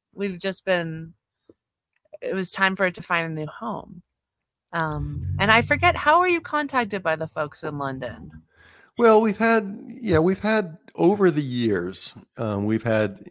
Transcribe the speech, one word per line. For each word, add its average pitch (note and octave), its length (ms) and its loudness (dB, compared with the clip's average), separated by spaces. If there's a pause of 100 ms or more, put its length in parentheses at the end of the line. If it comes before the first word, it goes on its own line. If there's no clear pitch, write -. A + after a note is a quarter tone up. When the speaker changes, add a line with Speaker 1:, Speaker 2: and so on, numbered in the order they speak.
(140)
Speaker 1:
we've F#3+ 240 -6
just F#3+ 260 -6
been, E3 480 -2 (1080)
it B2 140 -6
was F#3+ 180 -4
time F#3+ 240 0
for G3 100 2
it F3+ 80 -2
to - 80 -12
find E3+ 240 -2
a D#3+ 80 -6
new D3+ 120 -6
home. E3+ 560 -12 (720)
Um, D3+ 640 -4
and G3+ 120 2
I A3 120 6
forget, D#4+ 340 2
how D#4 240 4
were F4+ 80 2
you E4+ 120 2
contacted B3+ 640 -2
by D#3+ 140 0
the D#3+ 100 -6
folks D3+ 380 -8
in D3+ 140 -6
London? C3 520 -8 (640)
Speaker 2:
Well, A3 240 8
we've A3 180 2
had, A3 380 2 (100)
yeah, A3 320 0
we've F#3 200 2
had G#3 400 -2 (160)
over F#3+ 360 4
the D3+ 120 0
years, G#2+ 720 -2 (220)
um, G#2 280 -2
we've A2 180 0
had G#2+ 480 0